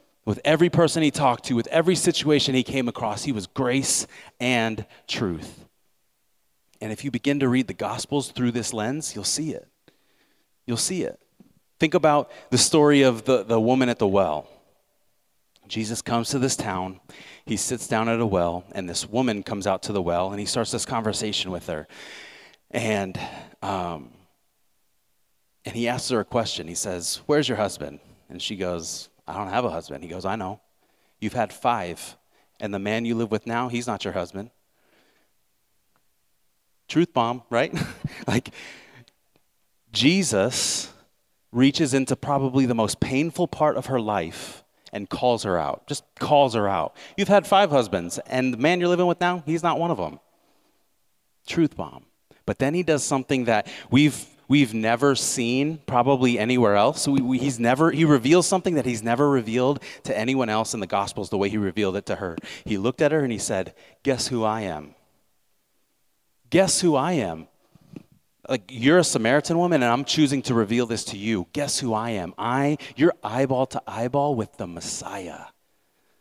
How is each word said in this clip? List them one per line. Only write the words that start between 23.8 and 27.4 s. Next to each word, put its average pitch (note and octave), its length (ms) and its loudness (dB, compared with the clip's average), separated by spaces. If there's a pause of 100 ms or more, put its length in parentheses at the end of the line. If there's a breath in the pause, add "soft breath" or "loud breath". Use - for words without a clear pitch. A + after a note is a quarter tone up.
and G#2+ 100 -12
he A#2 140 -2
asks B2 200 -4
her A#2 120 0
a - 40 -4
question. G#2 440 -4
He F2 60 -12
says, F2+ 500 -6
"Where's D3 240 2